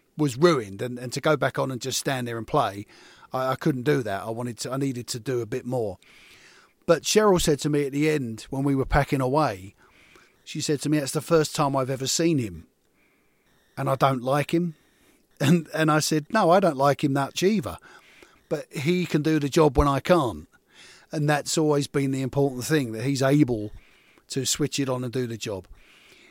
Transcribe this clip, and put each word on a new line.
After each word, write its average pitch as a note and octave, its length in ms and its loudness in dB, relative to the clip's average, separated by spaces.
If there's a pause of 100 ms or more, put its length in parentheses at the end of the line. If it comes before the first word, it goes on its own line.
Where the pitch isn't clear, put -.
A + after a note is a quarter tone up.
(160)
was C#3+ 220 -2
ruined, B2 420 2
and, B2 200 -6
and B2 120 -10
to - 80 -6
go D#3 160 2
back C3+ 220 -2
on C3+ 140 -2
and B2 100 -8
just B2+ 180 -6
stand C3 280 -4
there A#2 100 -8
and A2 80 -8
play, G#2 400 -2 (460)
I, C3 220 -2
I - 20 0
couldn't C#3 260 -2
do C#3 220 0
that. G2 200 -6
I G#2 60 -8
wanted A#2 300 -8
to, B2+ 120 -8
I C3 60 -4
needed C3+ 300 -6
to B2 120 -8
do B2 220 -4
a A2+ 60 -8
bit B2 180 -8
more. A#2+ 320 -4 (880)
But D#3+ 160 4
Cheryl G3+ 400 4
said D3 200 2
to D#3 80 -2
me D3 180 0
at C3 40 -6
the C#3+ 180 2
end, B2+ 420 -4
when C3+ 120 -4
we C#3 120 2
were C3+ 100 0
packing C#3+ 360 0
away, B2+ 520 -2 (720)
she - 180 -10
said C#3+ 200 -2
to D#3 80 -4
me, D3+ 100 2
"That's C3+ 140 -6
the D#3 80 -2
first D#3 340 2
time C#3 200 0
I've C3 140 -2
ever C3+ 160 -6
seen E3 320 2
him. F#2 300 -6 (1080)
And C3+ 140 -4
I C3+ 60 2
don't C3+ 260 2
like C#3 320 0
him." E3+ 260 -2
<laughs> - 60 -20 (560)
And, D#3 320 4
and D#3 160 2
I D#3 100 4
said, D3+ 300 0
"No, F#3 220 4
I F#3 80 8
don't E3 180 2
like C#3 260 2
him C#3 120 0
that C#3 140 -2
much - 140 -4
either. F3 360 0 (720)
But D3+ 220 -6
he F3 360 0
can D3 160 0
do D#3 160 2
the C#3+ 100 -2
job D3+ 280 4
when C#3+ 100 4
I C#3 120 2
can't." C3 480 0 (640)
And D3+ 160 0
that's D3 300 0
always D3+ 300 2
been C#3 240 -2
the C3+ 100 -4
important C3 440 -2
thing, C3+ 260 0
that A2 120 -6
he's C3+ 200 0
able B2 480 2 (580)
to C3+ 160 -4
switch - 340 -2
it C3+ 100 -2
on B2+ 140 -4
and B2 80 -6
do B2+ 140 -2
the A#2 120 -10
job. G2+ 300 -8 (640)